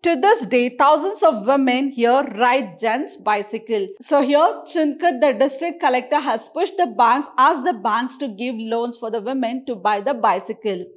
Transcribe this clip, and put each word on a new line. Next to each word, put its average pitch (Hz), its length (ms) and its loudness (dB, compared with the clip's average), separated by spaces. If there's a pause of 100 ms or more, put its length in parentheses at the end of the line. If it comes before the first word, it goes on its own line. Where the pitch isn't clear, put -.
to 339 120 2
this 392 300 2
day, 247 320 0
thousands 302 460 2
of 226 240 2
women 269 420 2
here 240 320 2 (160)
ride 240 420 0
gents' 226 380 -4
bicycle. 208 680 -4 (120)
So 285 220 2
here, 285 460 2
Chunkat, 311 540 0
the 277 180 4
district 330 420 -2
collector, 254 380 0
has 247 300 -4
pushed 370 280 -4
the 359 80 2
banks, 240 420 2 (120)
asked 277 260 4
the 359 80 0
banks 226 460 -4
to 277 80 -6
give 233 280 -8
loans 233 400 -4
for 226 140 -10
the 226 120 -6
women 254 440 -6
to 247 100 -6
buy 208 260 -2
the 262 120 -2
bicycle. 202 720 -4 (120)